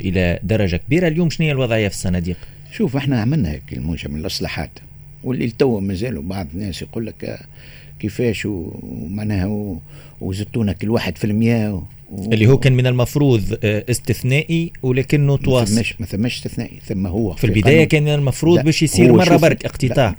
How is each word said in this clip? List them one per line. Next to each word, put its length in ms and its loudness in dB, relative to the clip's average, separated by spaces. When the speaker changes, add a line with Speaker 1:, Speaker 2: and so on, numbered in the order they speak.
Speaker 1:
إلى 420 0
درجة 340 0
كبيرة. 300 0
اليوم 220 0
شنو 180 -2
هي 40 0
الوضعية 360 0
في 60 -2
الصناديق؟ 440 -2
Speaker 2:
شوف، 240 -2
احنا 260 0
عملنا 300 0
هيك 220 -10
الموجة 340 -6
من 120 -6
الإصلاحات، 520 -6
واللي 240 -4
لتوا 340 0
مازالوا 420 -6
بعض 300 -6
الناس 280 -8
يقول 240 -8
لك: 200 -12
"آه، 140 -10
كيفاش 460 -2
و-، 360 -8
ومعناها 640 -4
و-، 340 -6
وزدتونا 520 -2
كل 160 -6
واحد 280 -2
في 80 -4
المية 480 0
و-، 100 -6
و-" 220 -8
Speaker 1:
اللي 140 4
هو 100 8
كان 160 4
من 140 2
المفروض، 760 2
آه، 260 0
استثنائي، 840 -2
ولكنه 480 2
Speaker 2:
ما 60 2
Speaker 1:
تواصل. 360 2
Speaker 2:
ثماش، 260 0
ما 60 -6
ثماش 300 -2
استثنائي، 500 -8
ثم 220 -4
هو 260 -2
Speaker 1:
في 80 -10
Speaker 2:
في 60 4
Speaker 1:
البداية 360 6
Speaker 2:
القانون. 20 6
Speaker 1:
كان 180 2
من 100 2
المفروض 440 2
Speaker 2:
لا، 60 0
Speaker 1:
باش 200 2
يصير 280 6
Speaker 2:
هو 40 8
Speaker 1:
مرة 100 6
Speaker 2:
شوف، 160 6
Speaker 1:
برك 240 4
Speaker 2:
لا، 40 -6
Speaker 1:
اقتطاع. 500 0